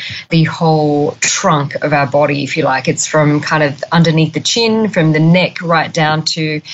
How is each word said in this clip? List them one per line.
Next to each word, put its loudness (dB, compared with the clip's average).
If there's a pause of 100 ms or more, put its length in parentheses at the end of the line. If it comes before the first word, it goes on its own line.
(280)
the 2
whole 0
trunk 0
of -2
our 2
body, 0
if -6
you 0
like. -2
It's -2
from 2
kind -2
of -2 (100)
underneath 2
the -2
chin, 0
from 2
the 2
neck 2
right 0
down 0
to -4 (140)